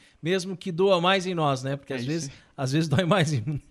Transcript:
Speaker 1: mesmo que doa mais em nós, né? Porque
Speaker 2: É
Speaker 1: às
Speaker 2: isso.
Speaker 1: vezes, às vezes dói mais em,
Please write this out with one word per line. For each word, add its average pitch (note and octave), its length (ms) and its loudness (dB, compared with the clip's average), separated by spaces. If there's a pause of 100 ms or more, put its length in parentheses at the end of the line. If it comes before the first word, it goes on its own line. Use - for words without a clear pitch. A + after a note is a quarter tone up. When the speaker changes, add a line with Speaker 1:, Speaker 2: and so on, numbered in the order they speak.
(200)
Speaker 1:
mesmo F3+ 380 -4
que F#3+ 140 -8
doa F#3 280 4
mais F3+ 280 2
em F#3 80 -4
nós, C#3+ 260 0
né? C3+ 140 -4
Porque C#3 180 -12
Speaker 2:
É C3 40 -6
Speaker 1:
às B2 40 -6
Speaker 2:
isso. B2+ 100 -4
Speaker 1:
vezes, D3+ 200 -4 (260)
às C3 140 -2
vezes D#3+ 180 0
dói D#3 160 4
mais D#3+ 260 4
em, C#3 400 -2